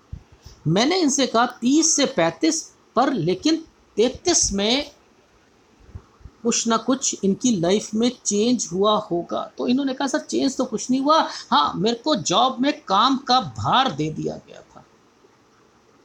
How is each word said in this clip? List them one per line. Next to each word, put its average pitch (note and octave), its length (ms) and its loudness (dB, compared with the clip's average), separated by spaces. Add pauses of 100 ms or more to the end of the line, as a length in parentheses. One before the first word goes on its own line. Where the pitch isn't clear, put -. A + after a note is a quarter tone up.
(640)
मैंने B3 340 2
इनसे C#4 260 2
कहा, A#3+ 200 2
"तीस C#4 500 2
से C#4 100 2
पैंतीस - 680 -2 (220)
पर, C#4 160 4
लेकिन F#3 440 0 (400)
तैंतीस B3+ 560 0
में A3+ 380 -2 (1500)
कुछ A3+ 240 -2
ना A3+ 100 2
कुछ B3 480 -2
इनकी G3 360 0
life F#3+ 340 0
में A#3 160 2 (160)
change G#3+ 460 0
हुआ G3+ 260 2
होगा।" F3 600 -6
तो B3+ 100 -2
इन्होंने C4 260 0
कहा, C4+ 140 -4
"सर, D4+ 100 -2
change C4 380 -2
तो C4 80 0
कुछ - 260 -6
नहीं B3+ 100 2
हुआ। D4 280 2 (220)
हाँ, C#4 240 2
मेरे G#3 220 0
को D4+ 200 0
job A3+ 440 0
में D4 220 0
काम A3+ 340 2
का B3+ 240 0
भार F#3+ 520 0
दे D3+ 180 -4
दिया D#3 380 -8
गया - 120 -20
था।" - 280 -20 (1160)